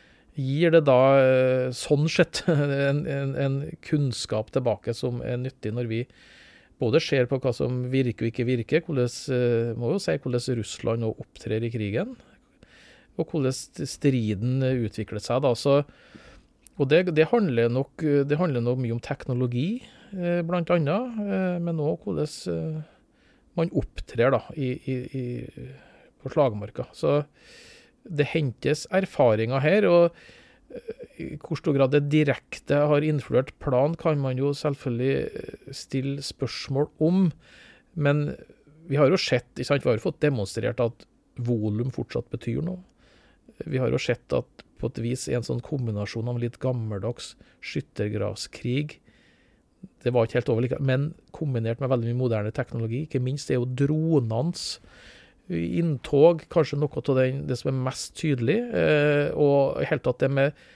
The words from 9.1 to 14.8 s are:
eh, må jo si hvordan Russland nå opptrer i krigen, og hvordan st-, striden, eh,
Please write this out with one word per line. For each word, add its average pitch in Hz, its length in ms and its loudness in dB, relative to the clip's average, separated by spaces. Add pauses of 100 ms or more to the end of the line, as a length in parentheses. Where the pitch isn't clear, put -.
eh, 120 480 0
må 120 160 -2
jo 196 80 -2
si 160 160 -2
hvordan 123 400 -2
Russland 113 440 -4
nå 113 120 -2
opptrer - 480 -6
i 117 80 -4
krigen, 120 460 -4 (960)
og - 180 -4
hvordan 135 240 0
st-, - 320 -10
striden, 120 760 0
eh, 131 260 0